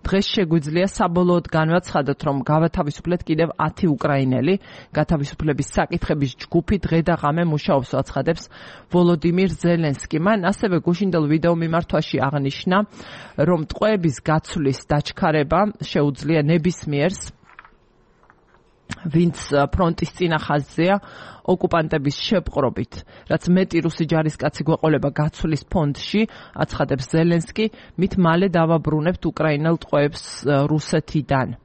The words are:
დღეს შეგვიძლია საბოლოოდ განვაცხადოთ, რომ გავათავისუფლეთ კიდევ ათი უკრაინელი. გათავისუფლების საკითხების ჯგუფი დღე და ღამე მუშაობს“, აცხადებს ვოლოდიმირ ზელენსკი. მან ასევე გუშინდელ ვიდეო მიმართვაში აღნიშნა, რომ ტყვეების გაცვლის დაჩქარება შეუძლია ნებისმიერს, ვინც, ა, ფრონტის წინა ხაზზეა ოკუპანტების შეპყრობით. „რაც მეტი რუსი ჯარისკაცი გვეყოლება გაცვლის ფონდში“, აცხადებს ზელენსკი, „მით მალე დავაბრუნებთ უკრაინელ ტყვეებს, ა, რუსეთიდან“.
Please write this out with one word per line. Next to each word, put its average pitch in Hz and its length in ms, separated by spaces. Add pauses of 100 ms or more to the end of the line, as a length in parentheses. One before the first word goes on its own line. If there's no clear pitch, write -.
დღეს 196 320
შეგვიძლია 165 560
საბოლოოდ 175 640
განვაცხადოთ, 156 720
რომ 139 160
გავათავისუფლეთ 160 800
კიდევ 160 320
ათი 156 320
უკრაინელი. 139 680 (420)
გათავისუფლების 147 720
საკითხების 156 640 (100)
ჯგუფი 175 400
დღე 165 240
და 175 160
ღამე 160 240
მუშაობს“, 151 460 (100)
აცხადებს 156 420 (460)
ვოლოდიმირ 175 640
ზელენსკი. 160 640
მან 185 320
ასევე 190 320
გუშინდელ 175 480
ვიდეო 160 240
მიმართვაში 165 640
აღნიშნა, 139 600 (580)
რომ 165 340
ტყვეების 196 480
გაცვლის 151 600 (100)
დაჩქარება 156 680 (180)
შეუძლია 147 640
ნებისმიერს, 156 1000 (1500)
ვინც, 165 500 (100)
ა, 143 180
ფრონტის 170 460
წინა 165 260
ხაზზეა 160 560 (460)
ოკუპანტების 160 760
შეპყრობით. 135 760 (300)
„რაც - 220
მეტი 180 340
რუსი 160 280
ჯარისკაცი 156 560
გვეყოლება 147 480
გაცვლის 151 540
ფონდში“, 160 560 (300)
აცხადებს 143 560
ზელენსკი, 170 580 (280)
„მით 185 220
მალე 175 340
დავაბრუნებთ 160 760
უკრაინელ 156 540
ტყვეებს, 147 460 (180)
ა, 147 140 (120)
რუსეთიდან“. 147 840 (160)